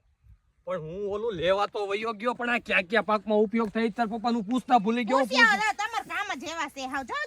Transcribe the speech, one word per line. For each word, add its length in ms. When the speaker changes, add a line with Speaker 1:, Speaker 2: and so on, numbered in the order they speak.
Speaker 1:
પણ 140
હું 320
ઓલું 220
લેવા 340
તો 200
વયો 260
ગયો, 200
પણ 160
આ 100
ક્યાં 240
ક્યાં 220
પાકમાં 320
ઉપયોગ 320
થાય, 200
તાર 180
પપ્પાનું 360
પૂછતા 360
ભૂલી 240
ગયો. 160
Speaker 2:
પૂછ્યા 260
Speaker 1:
પૂછ- 120
Speaker 2:
વગર 180
તમારા 400
કામ 240
જ 40
એવા 240
છે. 200
હાવ 160
જો, 100